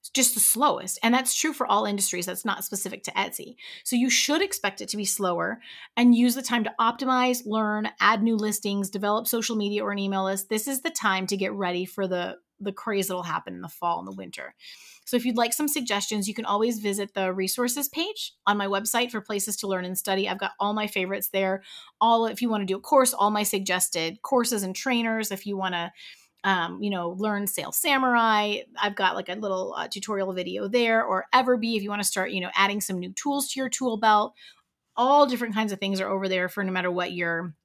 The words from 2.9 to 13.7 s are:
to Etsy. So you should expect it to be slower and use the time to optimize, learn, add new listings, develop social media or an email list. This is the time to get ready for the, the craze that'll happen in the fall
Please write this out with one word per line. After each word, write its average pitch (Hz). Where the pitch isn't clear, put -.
to -
Etsy. -
So -
you 247
should 311
expect 208
it 202
to 202
be 208
slower 190
and 240
use 240
the 262
time 240
to -
optimize, 247
learn, 214
add 208
new 226
listings, 202
develop 208
social 226
media 208
or 202
an 202
email 196
list. 190
This 220
is 269
the 320
time 190
to 196
get 214
ready 185
for 190
the, 185
the 196
craze 196
that'll 180
happen 170
in 175
the 175
fall 170